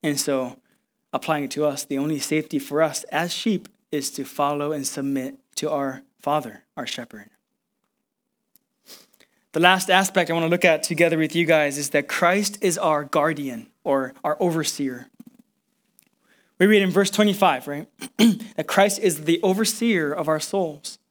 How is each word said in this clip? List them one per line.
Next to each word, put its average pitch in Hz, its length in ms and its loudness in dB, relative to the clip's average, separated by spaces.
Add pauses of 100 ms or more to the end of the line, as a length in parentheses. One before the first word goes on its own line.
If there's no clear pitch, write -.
And 143 160 -2
so, 131 380 -2 (560)
applying 147 320 -2
it 123 60 -8
to 151 140 -2
us, 139 180 -2
the 139 140 -4
only 147 220 -2
safety 151 400 -2
for 143 220 -2
us 151 240 -2
as 170 280 -4
sheep 202 340 -2 (240)
is 139 200 -4
to 139 120 -10
follow 147 480 -2
and 143 140 -6
submit 139 500 -6 (200)
to 151 140 -4
our 139 320 -4 (180)
Father, 139 440 -4 (140)
our 127 100 -8
shepherd. 107 420 -12 (2250)
The 156 60 -2
last 185 300 4
aspect 190 400 2
I 165 40 0
want 165 120 0
to 160 40 0
look 175 140 2
at 160 200 4
together 165 340 2
with 156 180 -2
you 170 100 2
guys 151 320 2
is 143 120 -6
that 139 180 0
Christ 196 540 0
is 175 160 0
our 151 260 0
guardian 143 640 -2 (160)
or 135 300 0 (100)
our 151 160 -2
overseer. 147 680 -2 (1500)
We 185 100 4
read 208 160 6
in 185 80 0
verse 196 180 2
twenty-five, 190 580 2
right? 143 200 -8 (300)
<clears throat> - 380 4
That 156 120 -6
Christ 202 320 4
is 160 260 0
the 170 160 2
overseer 190 720 0
of 156 140 -4
our 156 120 0
souls. 160 600 -6 (120)